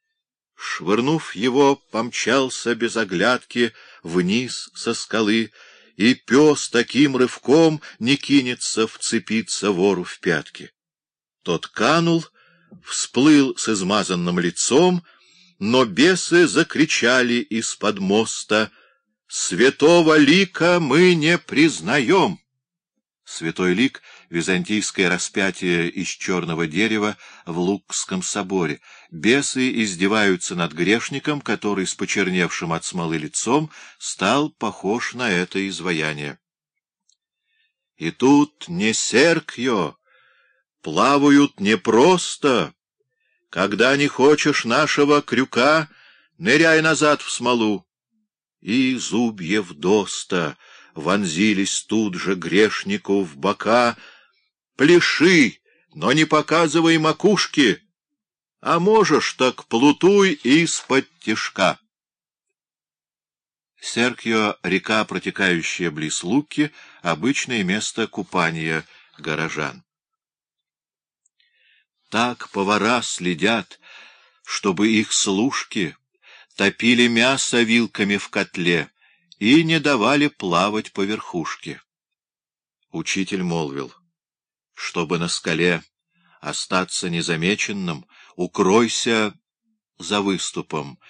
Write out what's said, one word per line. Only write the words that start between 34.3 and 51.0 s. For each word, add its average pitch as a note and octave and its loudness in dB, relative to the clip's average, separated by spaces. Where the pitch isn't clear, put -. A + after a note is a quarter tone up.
похож A2+ -6
на A#2+ -4
это F#2 -2
изваяние. D#2 -6
И D#2+ -8
тут C#3+ 2
не A2 -2
Серкье, A#2+ 0
плавают C#3 4
непросто. A2+ 2
Когда G#2 0
не C#3+ 0
хочешь D3 2
нашего C#3+ 2
крюка, C3+ 0
ныряй D#3 4
назад D3+ 2
в - -12
смолу. A2+ -2
И B2+ 0
зубьев G2+ -4
доста F2+ -2
вонзились F#2+ -2